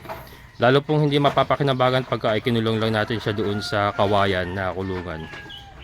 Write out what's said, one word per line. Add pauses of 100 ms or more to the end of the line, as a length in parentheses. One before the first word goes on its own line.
(600)
Lalo
pong
hindi
mapapakinabangan
pagka
ikinulong
lang
natin
siya
doon
sa
kawayan
na
kulungan. (600)